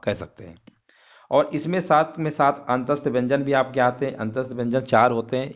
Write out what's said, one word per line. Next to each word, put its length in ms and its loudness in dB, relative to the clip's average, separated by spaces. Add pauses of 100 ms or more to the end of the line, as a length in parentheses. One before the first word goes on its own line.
कह 100 0
सकते 280 -14
हैं। 160 -20 (720)
और 220 4
इसमें 280 -2
साथ 380 2
में 120 -2
साथ 220 2 (160)
अंतस्थ 380 -2
व्यंजन 360 0
भी 100 0
आपके 260 0
आते 260 2
हैं, 100 -6
अंतस्थ 340 -4
व्यंजन 320 -2
चार 300 4
होते 260 -2
हैं, 180 -4